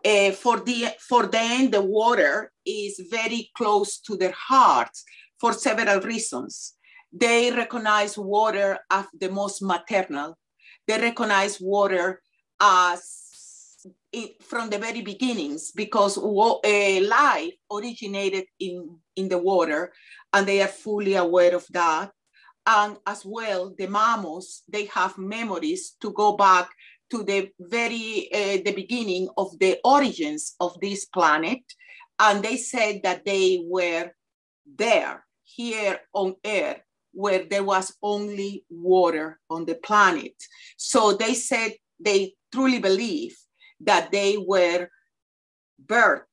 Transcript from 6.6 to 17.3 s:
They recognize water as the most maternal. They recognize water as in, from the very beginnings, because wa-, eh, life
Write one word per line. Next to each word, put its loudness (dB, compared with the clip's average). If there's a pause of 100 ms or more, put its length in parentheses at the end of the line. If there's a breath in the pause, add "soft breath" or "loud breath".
They 2
recognize 0
water 0 (100)
as 0 (140)
the -4
most -6
maternal. -4 (500 soft breath)
They 0
recognize 0
water 0 (400)
as 2 (920)
in, -10 (120)
from -6
the -4
very -6
beginnings, -6
because 0
wa-, 2
eh, 2
life 2 (180)